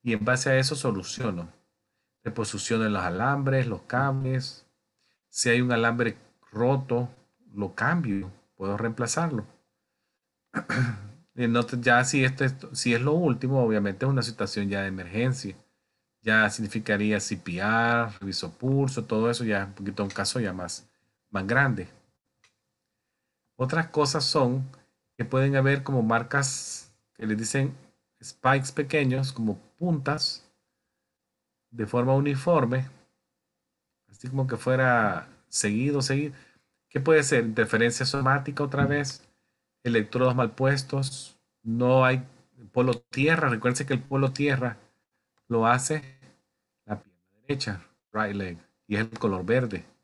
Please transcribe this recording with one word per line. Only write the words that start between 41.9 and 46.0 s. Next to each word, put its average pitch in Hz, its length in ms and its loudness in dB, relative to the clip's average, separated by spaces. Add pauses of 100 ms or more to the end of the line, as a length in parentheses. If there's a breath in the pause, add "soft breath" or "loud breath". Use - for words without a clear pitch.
hay 127 200 2 (460)
polo 127 220 2
tierra. 147 560 0
Recuérdense 123 360 0
que 139 80 -2
el 131 80 0
polo 135 300 0
tierra 131 460 -2 (680)
lo 113 200 2
hace 135 500 0 (680)